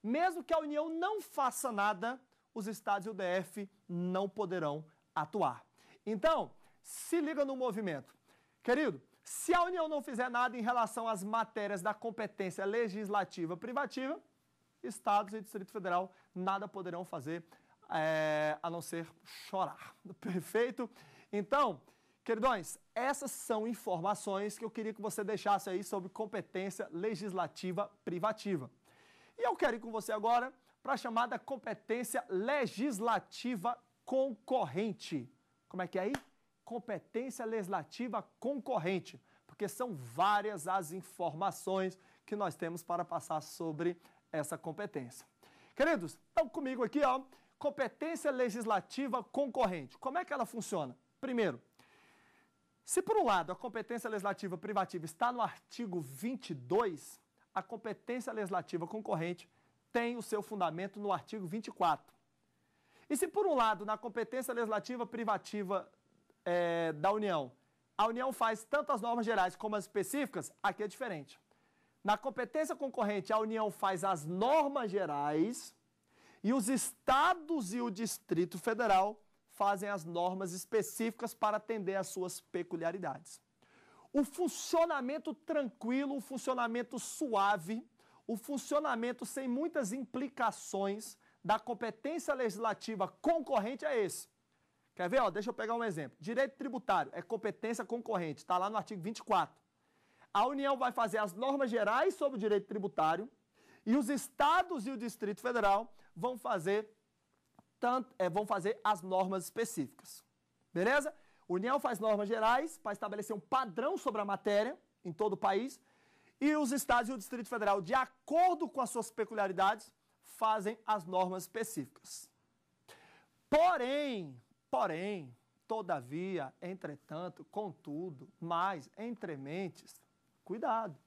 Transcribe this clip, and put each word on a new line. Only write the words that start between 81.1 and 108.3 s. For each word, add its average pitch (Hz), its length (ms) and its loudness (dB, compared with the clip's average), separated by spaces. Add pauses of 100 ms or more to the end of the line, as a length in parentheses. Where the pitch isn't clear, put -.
para 214 240 2
atender 208 380 -4
às 190 120 0
suas 185 340 -6
peculiaridades. 170 1000 -4 (720)
O 285 120 4
funcionamento 311 1080 2
tranquilo, 269 840 0
o 247 40 -4
funcionamento 240 760 -2
suave, 208 920 0 (380)
o 226 100 -2
funcionamento 254 920 -2
sem 269 220 -4
muitas 262 460 0
implicações 220 1200 -4 (260)
da 214 160 4
competência 247 720 -4
legislativa 220 720 0 (140)
concorrente 262 640 2
é 262 180 4
esse. - 240 -4 (680)
Quer 180 140 0
ver? 262 120 4
Ó, 220 80 4
deixa 208 200 -2
eu 233 40 -6
pegar 226 220 -2
um 233 80 -2
exemplo. 160 360 -4
Direito 240 360 0
tributário 202 580 0
é 175 80 -6
competência 220 640 -4
concorrente, 196 640 -4
tá 180 120 0
lá 185 120 2
no 220 80 -2
artigo 202 240 -6
vinte 208 180 -6
e - 40 -16
quatro. 180 320 0 (800)
A 214 140 4
União 277 280 0
vai 247 160 0
fazer 220 280 0
as 208 140 0
normas 269 360 0
gerais 233 460 4
sobre 269 220 0
o - 20 -2
direito 208 260 4
tributário 190 640 0 (560)
e 220 100 6
os 262 140 4
estados 294 800 2
e 269 40 -4
o 269 60 -6
Distrito 208 440 -4
Federal 226 520 4 (220)
vão 240 220 -2
fazer 208 520 0 (920)
tant-, 254 280 2 (100)
é, 185 120 2
vão 196 160 2